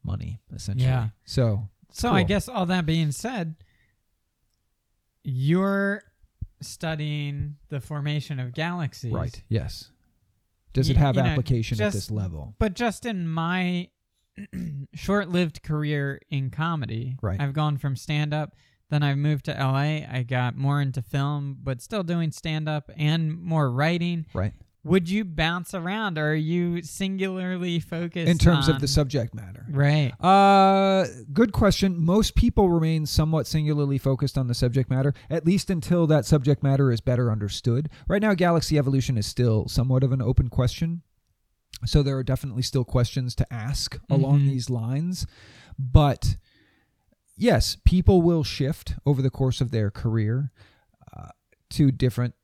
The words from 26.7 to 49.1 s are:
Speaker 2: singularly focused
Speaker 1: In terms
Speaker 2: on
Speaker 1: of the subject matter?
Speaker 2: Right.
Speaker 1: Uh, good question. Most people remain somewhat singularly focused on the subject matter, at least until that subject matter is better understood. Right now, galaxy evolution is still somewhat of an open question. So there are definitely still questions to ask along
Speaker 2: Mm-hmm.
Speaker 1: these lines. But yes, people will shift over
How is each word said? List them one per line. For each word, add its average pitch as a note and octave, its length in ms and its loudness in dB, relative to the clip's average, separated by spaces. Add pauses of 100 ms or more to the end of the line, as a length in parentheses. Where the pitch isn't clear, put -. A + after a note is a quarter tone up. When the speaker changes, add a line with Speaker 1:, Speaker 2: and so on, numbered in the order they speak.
Speaker 2:
singularly F#3 1000 -4
focused E3+ 500 -4
Speaker 1:
In E3+ 60 4
terms D#3+ 320 4
Speaker 2:
on D3+ 60 4
Speaker 1:
of C#3 60 -4
the C#3+ 60 -2
subject C3+ 480 0
matter? G2+ 340 -16
Speaker 2:
Right. C#3+ 440 2 (100)
Speaker 1:
Uh, G3 840 6 (280)
good G#3+ 180 4
question. F#3+ 520 2
Most F#3+ 300 2
people A3 360 4
remain D#3+ 360 2
somewhat D#3 400 2
singularly D3 520 0
focused C3+ 400 0
on C3 100 0
the B2 80 0
subject B2 340 0
matter, C3+ 240 2 (160)
at D3+ 160 -2
least F#3 240 2
until E3+ 380 2
that D3+ 180 4
subject C#3+ 380 2
matter C#3 300 4
is A2 80 0
better B2 280 0
understood. A2 600 -2 (180)
Right G3+ 140 2
now, G#3+ 120 4
galaxy E3+ 460 2
evolution C3+ 380 0
is G#2 100 -2
still A2 400 2
somewhat B2+ 340 2
of C3 120 2
an C3 80 0
open B2 260 2
question. E3 540 -2 (840)
So D3 160 4
there C3+ 160 0
are C3 60 -4
definitely B2+ 400 -4
still B2+ 220 -2
questions B2 500 -2
to - 180 -4
ask - 460 -8 (100)
along C#3+ 300 4
Speaker 2:
Mm-hmm. C#3 100 4
Speaker 1:
these B2+ 200 -4
lines. C3 580 -4 (500)
But C3+ 600 2 (960)
yes, F#3+ 480 2
people F3+ 380 6
will E3 240 4
shift - 500 -6 (100)
over C#3 160 4